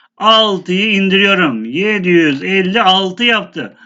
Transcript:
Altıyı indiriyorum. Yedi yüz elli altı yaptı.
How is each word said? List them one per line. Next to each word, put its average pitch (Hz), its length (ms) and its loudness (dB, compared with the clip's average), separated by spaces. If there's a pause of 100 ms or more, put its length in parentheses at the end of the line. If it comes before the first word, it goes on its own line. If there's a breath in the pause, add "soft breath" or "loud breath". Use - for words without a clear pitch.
(180 soft breath)
Altıyı 208 760 0
indiriyorum. 190 720 0
Yedi 185 440 -2
yüz 160 340 2
elli 190 380 0
altı 190 420 0
yaptı. 196 640 -4